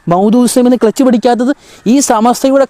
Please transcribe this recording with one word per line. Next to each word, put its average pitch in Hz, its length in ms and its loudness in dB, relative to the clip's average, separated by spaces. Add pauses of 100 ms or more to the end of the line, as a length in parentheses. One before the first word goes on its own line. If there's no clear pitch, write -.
(120)
മൗദൂദിസം 226 560 0
എന്ന് 247 140 0
ക്ലച്ച് 226 240 0
പിടിക്കാത്തത് 240 460 0 (400)
ഈ 262 40 2 (140)
സമസ്തയുടെ 254 600 0